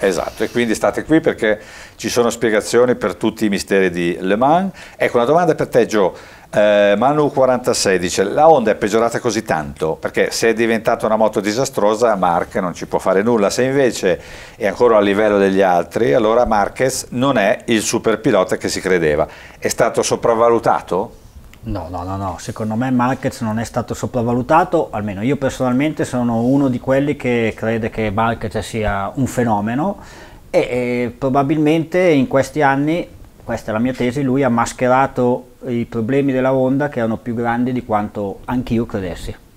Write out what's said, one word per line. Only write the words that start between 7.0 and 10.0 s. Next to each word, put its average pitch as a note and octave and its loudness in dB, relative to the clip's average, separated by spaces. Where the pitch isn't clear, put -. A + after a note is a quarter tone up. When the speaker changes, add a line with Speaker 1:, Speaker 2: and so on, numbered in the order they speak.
Speaker 1:
quarantasei B2 2
dice: F2 -2
"La C3 4
Honda B2+ 6
è G2 0
peggiorata A#2 0
così A2+ -2
tanto? D#2 -4